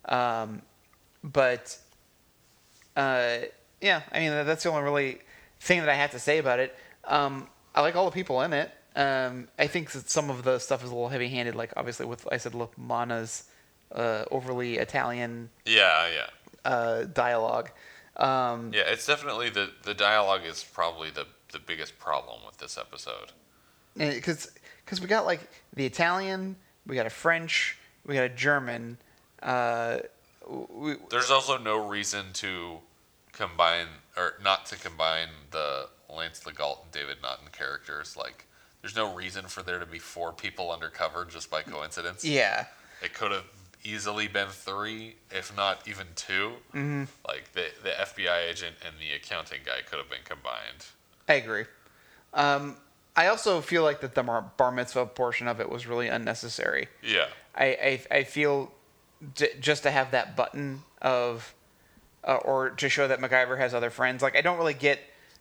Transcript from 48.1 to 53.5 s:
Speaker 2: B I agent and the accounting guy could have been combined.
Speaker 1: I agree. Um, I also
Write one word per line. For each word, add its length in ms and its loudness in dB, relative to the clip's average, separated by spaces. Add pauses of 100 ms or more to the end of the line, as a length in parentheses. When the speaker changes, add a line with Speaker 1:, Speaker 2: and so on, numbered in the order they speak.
Speaker 2:
B 140 -2
I 120 2
agent 440 -6
and 160 -12
the 140 -6
accounting 500 -8
guy 240 -4
could 100 -6
have 120 -10
been 140 -12
combined. 600 -10 (420)
Speaker 1:
I 60 8
agree. 300 -2 (720)
Um, 420 2 (400)
I 120 6
also 340 2